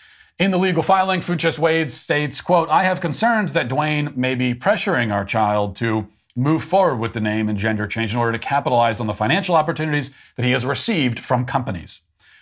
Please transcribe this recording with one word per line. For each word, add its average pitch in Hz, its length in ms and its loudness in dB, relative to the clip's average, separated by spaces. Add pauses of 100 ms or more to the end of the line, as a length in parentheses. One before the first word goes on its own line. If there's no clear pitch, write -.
(400)
In 190 120 2
the 185 60 2
legal 180 260 2
filing, 190 380 2
Funches 165 360 -2
Wade 160 320 2
states, 147 520 -2
quote, 170 280 2
"I 165 140 4
have 185 160 0
concerns 185 540 0
that 147 160 0
Dwayne 147 480 -2
may 127 180 0
be 123 180 0
pressuring 131 600 0
our 101 100 0
child 104 540 0
to 110 300 0 (280)
move 147 280 2
forward 175 340 2
with 110 160 -4
the 117 80 -4
name 107 260 0
and 107 100 -2
gender 107 300 -2
change 110 240 -4
in 120 80 -2
order 117 180 0
to 113 80 -12
capitalize 120 540 2
on 117 80 -4
the 107 60 -2
financial 170 420 0
opportunities 151 560 -2 (240)
that 123 80 -4
he 123 80 2
has 123 140 0
received 139 540 -2
from 123 260 0
companies." 117 560 -6 (400)